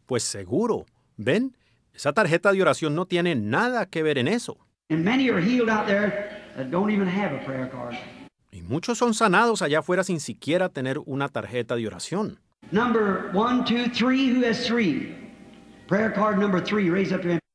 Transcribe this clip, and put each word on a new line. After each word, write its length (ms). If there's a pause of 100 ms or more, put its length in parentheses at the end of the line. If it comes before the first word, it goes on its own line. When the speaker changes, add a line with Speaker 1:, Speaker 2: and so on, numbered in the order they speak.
Speaker 1:
Pues 180
seguro. 640 (320)
¿Ven? 400 (360)
Esa 200
tarjeta 380
de 100
oración 320
no 140
tiene 260
nada 540
que 160
ver 160
en 80
eso. 300 (340)
Speaker 2:
And 120
many 280
are 100
healed 260
out 200
there 420 (260)
that 140
don't 220
even 160
have 280
a 80
prayer 280
card. 240 (560)
Speaker 1:
Y 100
muchos 380
son 160
sanados 480
allá 160
afuera 240
sin 160
siquiera 500
tener 360
una 220
tarjeta 480
de 120
oración. 520 (320)
Speaker 2:
Number 600
one, 320
two, 240
three, 400
who 160
has 220
three? 480 (720)
Prayer 260
card 240
number 260
three, 260
raise 240
up 100
your 80
hand. 100 (140)